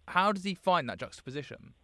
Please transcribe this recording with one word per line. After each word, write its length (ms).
how 240
does 120
he 100
find 340
that 100
juxtaposition? 840